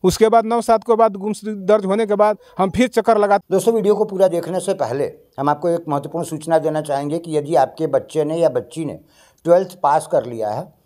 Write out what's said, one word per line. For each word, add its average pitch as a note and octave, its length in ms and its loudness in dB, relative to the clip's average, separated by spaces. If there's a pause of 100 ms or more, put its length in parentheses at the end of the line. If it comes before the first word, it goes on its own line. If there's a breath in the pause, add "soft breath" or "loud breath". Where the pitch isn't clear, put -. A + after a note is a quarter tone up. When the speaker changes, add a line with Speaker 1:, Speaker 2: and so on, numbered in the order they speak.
Speaker 1:
उसके F#3 260 6
बाद A3+ 160 6
नौ A#3 160 0
सात A3+ 240 2
के A3+ 120 4
बाद A3 200 4
गुमशुदगी G3+ 500 -8
दर्ज G#3 180 4
होने G#3 220 0
के G3+ 80 0
बाद G#3 240 2 (200 soft breath)
हम F#3+ 120 0
फिर A#3+ 180 2
चक्कर A3 300 2
लगा- G3+ 320 2
Speaker 2:
दोस्तों, G3+ 240 2
वीडियो G#3 200 2
को G3+ 100 0
पूरा F#3+ 240 0
देखने E3+ 320 -4
से F#3+ 140 -2
पहले B2+ 380 -4 (260)
हम C#3 100 0
आपको D3 200 -2
एक E3+ 200 -2
महत्वपूर्ण C#3+ 360 -6
सूचना D#3+ 340 -2
देना D#3 220 -2
चाहेंगे D3 380 -6
कि D#3+ 200 -6
यदि D3 160 -6
आपके D#3 320 0
बच्चे D3 380 -2
ने D#3 120 -6
या E3 120 2
बच्ची B2+ 360 -6
ने G#2 160 -10 (440 soft breath)
ट्वेल्थ F#3 380 2
पास D3+ 300 0
कर C3+ 140 0
लिया A2 240 -6
है C3+ 360 -10